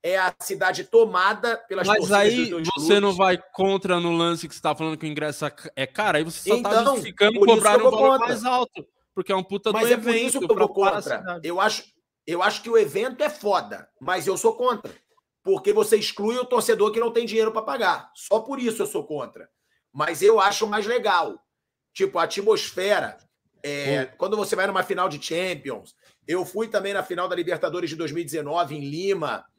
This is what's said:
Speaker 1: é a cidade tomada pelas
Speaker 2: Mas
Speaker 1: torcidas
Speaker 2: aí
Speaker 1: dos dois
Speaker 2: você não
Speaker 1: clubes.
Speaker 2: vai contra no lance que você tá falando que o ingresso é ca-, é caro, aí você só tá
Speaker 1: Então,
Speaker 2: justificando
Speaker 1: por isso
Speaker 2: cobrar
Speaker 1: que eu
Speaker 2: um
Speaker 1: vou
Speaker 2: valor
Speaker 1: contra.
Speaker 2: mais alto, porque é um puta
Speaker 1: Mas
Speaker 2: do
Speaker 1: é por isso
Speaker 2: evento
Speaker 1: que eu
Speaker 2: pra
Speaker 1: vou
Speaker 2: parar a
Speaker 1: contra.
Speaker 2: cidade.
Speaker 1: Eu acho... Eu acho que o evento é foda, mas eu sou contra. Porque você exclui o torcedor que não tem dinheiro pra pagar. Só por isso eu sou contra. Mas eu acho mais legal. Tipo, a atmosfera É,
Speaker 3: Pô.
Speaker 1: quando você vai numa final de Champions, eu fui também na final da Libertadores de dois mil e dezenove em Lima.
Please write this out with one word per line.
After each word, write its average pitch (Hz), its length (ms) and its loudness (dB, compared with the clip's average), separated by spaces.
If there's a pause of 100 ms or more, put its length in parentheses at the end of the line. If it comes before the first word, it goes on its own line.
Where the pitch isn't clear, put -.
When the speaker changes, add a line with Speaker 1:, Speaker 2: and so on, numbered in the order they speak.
Speaker 1:
é 180 160 -2
a 185 220 0
cidade 185 440 -4
tomada 214 720 2 (100)
pelas 185 180 -4
Speaker 2:
Mas 208 120 4
Speaker 1:
torcidas 202 220 4
Speaker 2:
aí 214 160 4 (100)
Speaker 1:
dos - 40 -8
dois 165 240 -4
Speaker 2:
você 165 200 4
não 202 200 4
Speaker 1:
clubes. - 40 -6
Speaker 2:
vai 185 200 4 (140)
contra 190 480 0
no 170 160 0
lance 170 320 0
que - 60 -18
você - 80 -20
tá 156 120 0
falando 160 220 -6
que 156 80 -12
o 156 40 -6
ingresso 151 360 -6
é 147 60 -4
ca-, - 260 -20
é 135 100 -4
caro, 202 300 -2
aí 156 80 2
você 170 240 -10
só 226 140 2
tá 202 80 -2
Speaker 1:
Então, 233 260 4
Speaker 2:
justificando 214 420 0
Speaker 1:
por 202 100 8
isso 226 80 10
Speaker 2:
cobrar 214 200 6
Speaker 1:
que 220 60 6
eu 240 40 6
Speaker 2:
um 262 40 10
Speaker 1:
vou 220 100 0
Speaker 2:
valor 269 180 8
Speaker 1:
contra. 240 100 0
Speaker 2:
mais 233 160 -4
alto, 247 420 -2 (280)
porque 185 160 -6
é 196 60 2
um 190 80 -2
puta 202 280 -4
Speaker 1:
Mas 226 160 2
Speaker 2:
do 240 60 6
Speaker 1:
é - 40 2
por 226 100 -4
isso 240 300 0
Speaker 2:
evento - 0 -
Speaker 1:
que 185 140 -4
eu 208 40 4
Speaker 2:
pra 208 100 4
Speaker 1:
vou - 80 -6
Speaker 2:
parar 196 240 4
a 202 40 -8
Speaker 1:
contra. 117 160 -4
Speaker 2:
cidade. 175 280 -10
Speaker 1:
Eu 175 140 -2
acho... 214 240 0 (420)
Eu 170 160 -2
acho 208 200 0
que 233 80 -10
o 226 80 6
evento 220 440 0
é 302 60 0
foda, 170 580 -4 (140)
mas 165 260 -4
eu 226 120 0
sou 226 180 2
contra. 247 340 -4 (540)
Porque 190 280 0
você 214 240 4
exclui 214 400 -2
o 247 80 -4
torcedor 226 480 2
que 226 80 -2
não 233 120 0
tem 233 120 0
dinheiro 220 280 0
pra 220 100 -4
pagar. 233 520 -2
Só - 260 -2
por 254 180 -10
isso 233 240 -4
eu 175 40 -2
sou 156 200 -6
contra. 127 420 -12 (440)
Mas 151 280 -4
eu 214 200 6
acho 202 260 2
mais 208 180 -2
legal. 202 540 0 (560)
Tipo, 190 240 -2
a 165 60 2
atmosfera 190 920 0 (460)
É, 143 440 -4
Speaker 3:
Pô. - 120 -20
Speaker 1:
quando 196 180 -2
você 202 180 -2
vai 190 120 0
numa 190 160 -2
final 180 260 -2
de 147 120 -8
Champions, 160 760 -8 (320)
eu 175 180 -2
fui 214 240 -6
também 202 260 -4
na 190 80 -2
final 180 260 -6
da 180 80 -4
Libertadores 170 540 -4
de 160 60 -10
dois 156 160 -6
mil 170 100 -6
e - 20 -8
dezenove 151 520 -4
em 143 120 -10
Lima. 156 560 -4 (140)